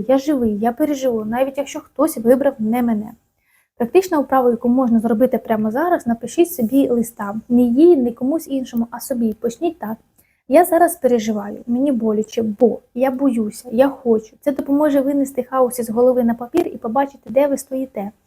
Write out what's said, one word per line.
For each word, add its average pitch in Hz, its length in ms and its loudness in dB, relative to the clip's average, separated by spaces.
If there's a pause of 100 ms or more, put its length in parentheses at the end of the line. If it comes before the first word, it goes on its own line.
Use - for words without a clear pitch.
я 262 100 4
живий, 254 420 -2
я 226 120 0
переживу, 262 540 -2
навіть 262 320 -4
якщо 285 220 -6
хтось 311 380 -4
вибрав 254 420 4
не 220 240 0
мене". 214 280 -2 (680)
Практична 339 420 0
вправа, 262 300 2
яку 240 200 0
можна 240 300 2
зробити 226 380 2
прямо 220 340 -2
зараз, 311 360 -2
напишіть 233 460 -2
собі 262 360 0
листа. 220 460 -4 (140)
Не 240 120 4
їй, 277 360 6
не 240 140 0
комусь 285 360 -4
іншому, 247 440 -4
а 240 80 -10
собі. 233 340 -2
Почніть 311 460 -6
так. 220 180 -8 (500)
"Я 311 180 4
зараз 339 300 2
переживаю, 214 640 -2 (100)
мені 254 240 0
боляче, 220 520 -2
бо 214 360 2 (140)
я 262 180 0
боюся, 247 600 -2
я 254 180 4
хочу". 226 520 -2
Це 285 100 -2
допоможе 277 500 0
винести 269 420 -2
хаос 254 360 -2
із 226 100 -6
голови 247 340 2
на 233 100 2
папір 240 340 -2
і - 100 -12
побачити, 269 520 -4
де 269 180 2
ви 277 100 -2
стоїте. 262 540 -10 (160)